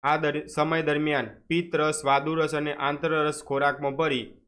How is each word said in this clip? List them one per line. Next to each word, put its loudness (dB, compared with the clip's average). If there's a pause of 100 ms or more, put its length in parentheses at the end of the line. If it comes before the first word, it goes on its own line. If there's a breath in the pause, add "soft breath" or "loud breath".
આ 4
દર-, -2
સમય 0
દરમિયાન 0 (200)
પિત્ત 0
રસ, 2
સ્વાદુ 2
રસ 0
અને -2
આંતરરસ 0
ખોરાકમાં 0
ભરી -2 (140)